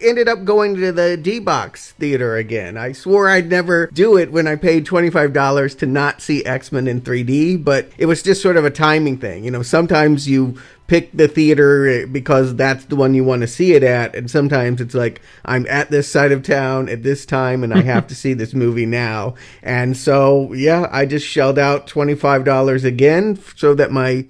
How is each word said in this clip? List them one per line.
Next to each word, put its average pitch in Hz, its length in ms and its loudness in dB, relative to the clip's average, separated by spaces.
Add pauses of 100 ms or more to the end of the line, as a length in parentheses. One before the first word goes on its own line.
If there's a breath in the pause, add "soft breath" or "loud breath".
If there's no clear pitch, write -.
ended 233 260 2
up 202 160 -2
going 208 320 2
to 185 160 -2
the 175 240 0
D-Box 165 760 -6
Theater 123 440 -2
again. 107 400 -8
I 123 160 -10
swore 190 360 0
I'd 185 200 2
never 170 400 0
do 190 280 4
it 170 140 0
when 160 160 0
I 151 100 -2
paid 165 280 0
twenty-five 170 480 0
dollars 139 440 0
to 156 100 -4
not 143 340 -2
see 143 240 -4
X-Men 131 420 -6
in 123 140 -4
three 123 220 -6
D, 151 340 0
but 143 320 0 (100)
it 165 80 0
was 160 160 0
just 185 200 0
sort 180 140 2
of 156 80 4
a 143 60 0
timing 151 480 0
thing. 101 260 -10
You 123 60 -6
know, 123 120 -4
sometimes 151 680 2
you 131 320 0 (260 loud breath)
pick 170 260 2
the 156 140 4
theater 143 800 2
because 131 500 0
that's 135 280 -2
the 147 120 -8
one 135 180 2
you 131 100 2
want 127 160 0
to 117 60 -2
see 180 260 0
it 143 100 6
at, 123 320 0
and 123 160 -10
sometimes 127 520 0
it's 120 120 -8
like, 120 280 -4 (200 loud breath)
I'm 123 240 -4
at 143 240 -4
this 143 200 -2
side 143 200 2
of 139 120 0
town 131 480 -2
at 113 120 -8
this 139 220 -4
time, 131 400 -2
and 113 80 -4
I 110 80 4
have 120 280 0
to 131 60 -16
<laughs> - 0 -
see 131 200 -4
this 117 180 -6
movie 120 320 0
now. 113 500 -4 (280 loud breath)
And 123 340 -2
so, 139 560 2
yeah, 160 380 0
I 139 160 -2
just 143 200 -4
shelled 139 320 0
out 143 280 0
twenty-five 143 580 0
dollars 135 400 0
again 156 540 2 (180)
so 147 180 2
that 139 180 2
my 131 360 -2